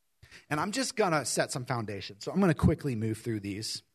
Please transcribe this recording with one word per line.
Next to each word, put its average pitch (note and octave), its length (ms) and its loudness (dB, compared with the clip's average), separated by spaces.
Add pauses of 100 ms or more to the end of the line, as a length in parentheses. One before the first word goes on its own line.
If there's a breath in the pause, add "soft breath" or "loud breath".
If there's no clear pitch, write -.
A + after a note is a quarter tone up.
(480 loud breath)
And D3+ 100 0
I'm F3+ 140 -2
just B3+ 240 -2
gonna E3 300 4
set - 260 0
some B2+ 140 -6
foundation. G#2 540 -4
So - 120 -8
I'm F3+ 80 2
gonna F3+ 140 6
quickly D3+ 420 2
move A2 220 -2
through A2 220 -4
these. G2+ 420 -6 (120)